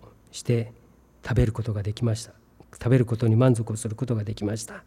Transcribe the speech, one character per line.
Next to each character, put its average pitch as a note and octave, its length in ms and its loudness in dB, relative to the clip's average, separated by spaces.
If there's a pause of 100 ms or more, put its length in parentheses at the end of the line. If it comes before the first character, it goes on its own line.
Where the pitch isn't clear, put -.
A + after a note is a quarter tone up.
(320)
し - 100 -14
て A#2 320 -2 (500)
食 - 120 -4
べ B2 100 6
る A2+ 60 2
こ A2 100 -6
と A2 100 -4
が G#2 120 -4
で G#2+ 100 -4
き - 120 -4
ま A2+ 100 2
し - 100 -8
た。 - 80 -20 (380)
食 - 180 -4
べ C3 80 6
る B2 80 4
こ A2+ 120 -2
と A#2+ 100 0
に A2 80 6
満 B2 200 6
足 A2 160 -4
を G#2+ 40 -4
す A2 120 -8
る G#2+ 80 -6
こ B2+ 120 -6
と A#2+ 80 -2
が G#2+ 80 -2
で G#2 100 -6
き G#2 120 -6
ま G#2+ 120 -2
し - 80 -12
た。 G2+ 220 -16